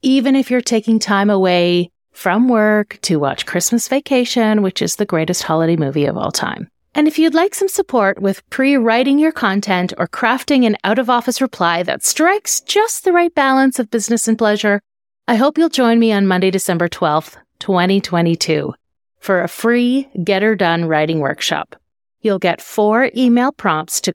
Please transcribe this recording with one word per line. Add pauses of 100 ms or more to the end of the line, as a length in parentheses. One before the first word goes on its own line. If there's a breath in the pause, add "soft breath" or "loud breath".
even
if
you're
taking
time
away (200)
from
work
to
watch
Christmas
Vacation,
which
is
the
greatest
holiday
movie
of
all
time. (260)
And
if
you'd
like
some
support
with
pre-writing
your
content
or
crafting
an
out-of-office
reply
that
strikes
just
the
right
balance
of
business
and
pleasure, (460)
I
hope
you'll
join
me
on
Monday,
December
twelfth, (220)
twenty
twenty-two, (460)
for
a
free (160)
Get
Her
Done
writing
workshop. (460)
You'll
get
four
email
prompts
to